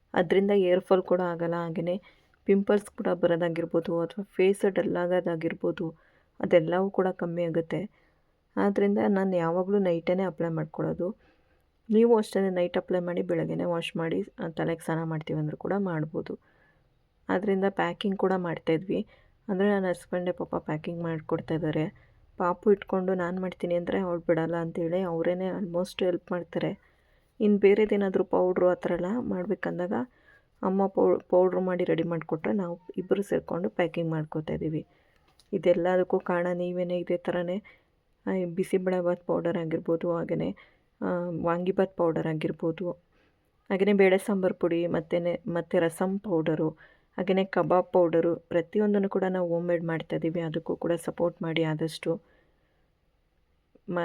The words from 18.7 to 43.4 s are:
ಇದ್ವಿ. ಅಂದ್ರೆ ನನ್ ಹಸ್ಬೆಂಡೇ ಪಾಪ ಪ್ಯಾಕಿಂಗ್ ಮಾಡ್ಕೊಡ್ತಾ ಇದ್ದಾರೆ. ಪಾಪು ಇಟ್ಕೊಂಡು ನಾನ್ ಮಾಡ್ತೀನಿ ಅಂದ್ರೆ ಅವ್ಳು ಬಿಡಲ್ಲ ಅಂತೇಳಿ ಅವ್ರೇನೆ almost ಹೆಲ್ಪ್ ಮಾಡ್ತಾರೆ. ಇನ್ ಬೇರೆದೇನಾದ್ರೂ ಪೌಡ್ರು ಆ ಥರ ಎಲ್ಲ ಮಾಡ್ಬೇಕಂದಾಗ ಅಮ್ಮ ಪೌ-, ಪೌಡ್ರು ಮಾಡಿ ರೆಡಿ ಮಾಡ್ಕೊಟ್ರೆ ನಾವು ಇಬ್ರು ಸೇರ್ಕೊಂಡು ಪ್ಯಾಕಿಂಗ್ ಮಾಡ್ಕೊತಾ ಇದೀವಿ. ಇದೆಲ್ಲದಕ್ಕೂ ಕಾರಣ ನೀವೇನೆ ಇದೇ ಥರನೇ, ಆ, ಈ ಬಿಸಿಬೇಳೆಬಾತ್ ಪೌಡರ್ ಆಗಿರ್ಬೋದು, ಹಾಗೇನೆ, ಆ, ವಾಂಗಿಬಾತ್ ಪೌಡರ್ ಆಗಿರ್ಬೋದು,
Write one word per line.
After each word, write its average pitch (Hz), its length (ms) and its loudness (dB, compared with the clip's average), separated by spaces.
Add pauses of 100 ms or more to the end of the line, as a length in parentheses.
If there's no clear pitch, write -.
ಇದ್ವಿ. 180 340 -2 (420)
ಅಂದ್ರೆ 196 200 2
ನನ್ 196 160 2
ಹಸ್ಬೆಂಡೇ 180 480 -2
ಪಾಪ 175 240 -6
ಪ್ಯಾಕಿಂಗ್ 165 460 -6
ಮಾಡ್ಕೊಡ್ತಾ 165 520 -4
ಇದ್ದಾರೆ. 160 580 -4 (240)
ಪಾಪು 208 360 2
ಇಟ್ಕೊಂಡು 190 420 0
ನಾನ್ 180 260 -2
ಮಾಡ್ತೀನಿ 175 340 -4
ಅಂದ್ರೆ 175 240 0
ಅವ್ಳು 175 280 -2
ಬಿಡಲ್ಲ 165 300 2
ಅಂತೇಳಿ 165 440 -2
ಅವ್ರೇನೆ 180 480 -2
almost 180 560 -4
ಹೆಲ್ಪ್ 180 280 -2
ಮಾಡ್ತಾರೆ. 175 460 -4 (640)
ಇನ್ 208 180 4
ಬೇರೆದೇನಾದ್ರೂ 202 640 4
ಪೌಡ್ರು 180 440 2
ಆ 175 60 4
ಥರ 180 160 -4
ಎಲ್ಲ 175 160 -2 (120)
ಮಾಡ್ಬೇಕಂದಾಗ 180 720 -4 (720)
ಅಮ್ಮ 190 240 2
ಪೌ-, 185 420 2
ಪೌಡ್ರು 180 320 4
ಮಾಡಿ 180 240 0
ರೆಡಿ 165 180 0
ಮಾಡ್ಕೊಟ್ರೆ 165 500 -4
ನಾವು 175 280 -4 (160)
ಇಬ್ರು 185 260 0
ಸೇರ್ಕೊಂಡು 170 480 -4
ಪ್ಯಾಕಿಂಗ್ 165 400 -2
ಮಾಡ್ಕೊತಾ 156 440 -4
ಇದೀವಿ. 156 320 -4 (640)
ಇದೆಲ್ಲದಕ್ಕೂ 180 680 2
ಕಾರಣ 175 360 0
ನೀವೇನೆ 180 440 -4
ಇದೇ 175 180 -2
ಥರನೇ, 175 460 -4 (640)
ಆ, 196 60 -2
ಈ 185 120 -2
ಬಿಸಿಬೇಳೆಬಾತ್ 180 840 -2
ಪೌಡರ್ 170 300 0
ಆಗಿರ್ಬೋದು, 165 600 -2
ಹಾಗೇನೆ, 165 400 -4 (460)
ಆ, 190 40 -4 (360)
ವಾಂಗಿಬಾತ್ 180 540 0
ಪೌಡರ್ 160 300 0
ಆಗಿರ್ಬೋದು, 160 640 -4 (800)